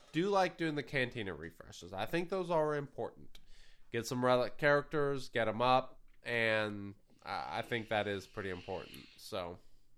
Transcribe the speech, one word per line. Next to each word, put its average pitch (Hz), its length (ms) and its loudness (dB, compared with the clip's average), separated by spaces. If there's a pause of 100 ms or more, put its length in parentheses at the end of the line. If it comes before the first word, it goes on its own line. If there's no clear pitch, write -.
(120)
do 170 160 4
like 190 280 4
doing 160 180 0
the 147 80 0
Cantina 123 520 -2
refreshes. 85 580 -14
I 95 140 -2
think 175 240 0
those 185 200 -2
are 156 260 4
important. - 640 -8 (520)
Get 117 160 -2
some 123 180 0
relic 123 340 4
characters, 143 720 2
get 117 200 2
'em 110 120 0
up, 127 380 4 (260)
and 107 720 0 (320)
I, 80 320 -4
I 117 40 -2
think 113 280 -6
that 104 160 2
is 101 200 -2
pretty 98 240 -6
important. 90 460 -8 (220)
So, 90 400 -6 (400)